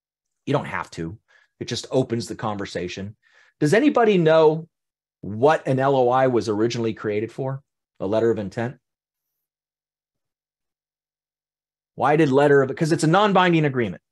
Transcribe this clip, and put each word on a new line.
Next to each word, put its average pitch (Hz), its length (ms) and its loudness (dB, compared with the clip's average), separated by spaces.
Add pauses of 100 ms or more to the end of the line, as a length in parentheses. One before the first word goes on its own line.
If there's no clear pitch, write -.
(460)
You 135 80 -4
don't 131 120 -2
have 87 260 -10
to. 85 260 -12 (420)
It 113 80 -12
just - 240 -10
opens 131 360 -2
the 104 80 -12
conversation. 98 800 -10 (440)
Does 151 140 0
anybody 233 440 2
know 160 520 4 (520)
what 110 460 0
an 131 120 0
L 139 160 2
O 127 140 2
I 131 180 2
was 117 200 0
originally 113 460 -2
created 107 380 -6
for? 135 300 -8 (380)
A 95 80 -6
letter 110 240 0
of 104 80 -2
intent? 113 380 -8 (3250)
Why 135 200 0
did 156 160 4
letter 139 300 4
of, 131 80 0
because 160 240 0
it's 165 100 -2
a 156 40 4
non-binding 180 580 4
agreement. 123 360 -4 (100)